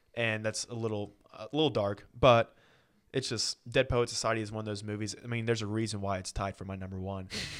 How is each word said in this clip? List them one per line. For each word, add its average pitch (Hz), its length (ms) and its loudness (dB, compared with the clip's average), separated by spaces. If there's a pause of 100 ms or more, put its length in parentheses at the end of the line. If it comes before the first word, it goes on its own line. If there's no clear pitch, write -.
(140)
And 110 300 0
that's 110 220 -2
a 120 80 -10
little, 107 400 -4 (180)
a - 200 -14
little 147 180 4
dark, 104 360 0 (120)
but 120 360 8 (580)
it's - 160 -2
just, - 300 -4 (120)
Dead 131 180 4
Poet 120 220 4
Society 113 320 0
is 104 100 -6
one 110 80 -4
of 107 60 -6
those 104 180 -4
movies. 104 380 -4
I - 40 -12
mean, 117 200 -2
there's 113 160 2
a 104 40 -4
reason 107 360 -2
why 98 160 0
it's - 140 -8
tied 98 240 -4
for 92 100 -12
my 98 100 -6
number 95 240 -8
one. 95 280 -6 (320)